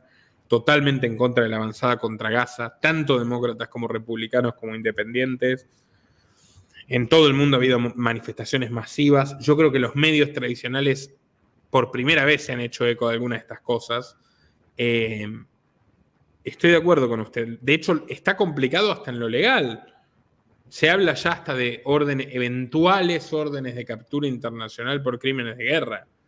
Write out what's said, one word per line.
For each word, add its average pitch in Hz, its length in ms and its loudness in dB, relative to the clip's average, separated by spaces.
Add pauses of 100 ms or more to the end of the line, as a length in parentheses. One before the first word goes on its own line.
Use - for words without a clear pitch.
(460)
totalmente 139 600 2
en 113 100 -2
contra 120 280 2
de 110 40 -2
la 110 80 -4
avanzada 110 400 -2
contra 110 320 -6
Gaza, 120 500 -4
tanto 151 400 2
demócratas 120 500 -4
como 117 200 -8
republicanos 113 680 -2
como 110 180 -10
independientes. 127 920 -2 (1200)
En 123 220 0
todo 160 200 8
el 135 40 4
mundo 139 240 4
ha 123 40 4
habido 127 180 4
mo-, 120 180 -2
manifestaciones 117 760 -4
masivas. 139 680 0
Yo 143 160 2
creo 156 160 4
que 135 60 0
los 123 180 -2
medios 147 380 2
tradicionales 131 800 -4 (560)
por 127 200 2
primera 139 360 2
vez 147 180 2
se 131 80 -8
han 123 80 -6
hecho 120 260 -4
eco 120 220 0
de 117 60 0
alguna 120 220 -4
de 110 40 -8
estas - 200 -18
cosas. 120 580 -4 (580)
Eh, 113 500 0 (1160)
estoy - 280 2
de 170 40 8
acuerdo 160 320 4
con 117 120 -2
usted. 117 420 -8
De 131 100 2
hecho, 156 340 0
está - 300 -2
complicado 170 560 0
hasta - 180 -8
en 120 80 -8
lo 117 120 -4
legal. 147 640 0 (760)
Se 156 200 2
habla 180 240 4
ya 170 160 -2
hasta 165 240 -6
de 120 300 -2
orden-, 143 460 0
eventuales 151 1040 0
órdenes 143 420 -4
de 120 120 -10
captura 139 420 -4
internacional 120 760 -6
por 123 160 -4
crímenes 123 380 -4
de 123 80 -8
guerra, 123 420 -2 (220)